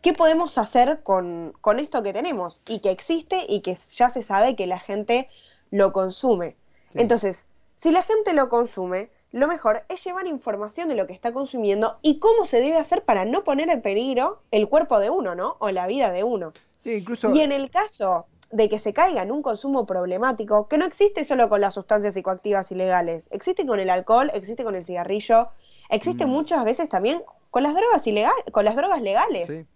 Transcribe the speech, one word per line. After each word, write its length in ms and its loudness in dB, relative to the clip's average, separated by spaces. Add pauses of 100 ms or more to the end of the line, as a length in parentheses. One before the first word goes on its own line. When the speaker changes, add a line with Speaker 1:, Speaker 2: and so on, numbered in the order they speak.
Speaker 1:
¿qué 100 2
podemos 460 2
hacer 440 2
con, 580 -4
con 180 2
esto 240 -4
que 100 -4
tenemos? 540 -6
Y 140 -8
que 100 0
existe 580 -4
y 120 0
que 160 -6 (140)
ya 200 2
se 120 -8
sabe 340 2
que 100 -4
la 120 -4
gente 500 -4 (420)
lo 220 2
consume. 640 -2 (340)
Speaker 2:
Sí. 100 -8
Speaker 1:
Entonces, 460 0 (300)
si 140 0
la 120 4
gente 320 0
lo 140 4
consume, 640 -2 (200)
lo 180 0
mejor 400 0
es 160 -10
llevar 220 -6
información 640 -6
de 60 -2
lo 120 -2
que 80 -16
está 180 -6
consumiendo 720 -2
y 160 2
cómo 260 4
se 160 2
debe 160 2
hacer 280 0
para 200 2
no 200 -2
poner 260 0
en 100 2
peligro 680 -2
el 180 2
cuerpo 300 4
de 100 2
uno, 260 -2
¿no? 260 -6
O 100 -2
la 160 -2
vida 240 0
de 120 -2
uno. 300 -4 (280)
Speaker 2:
Sí, 160 -8
incluso 380 -2
Speaker 1:
Y 60 6
en 120 2
el 180 -4
caso 560 -2 (240)
de 180 2
que 100 -2
se 140 -4
caiga 300 2
en 100 -4
un 80 -4
consumo 460 -2
problemático, 840 -2
que 80 0
no 80 2
existe 400 0
solo 240 2
con 140 2
las 100 0
sustancias 400 0
psicoactivas 580 -4
ilegales, 640 -2
existe 320 -4
con 160 0
el 80 -2
alcohol, 460 4
existe 300 -8
con 100 -4
el 100 -8
cigarrillo, 640 0 (400)
existe 380 -2
Speaker 2:
Mm. 40 2
Speaker 1:
muchas 360 0
veces 240 -2
también 320 0 (280)
con 120 0
las 120 0
drogas 320 2
ilegal-, 460 0
con 140 2
las 100 0
drogas 240 0
legales, 480 0
Speaker 2:
Sí. 280 -12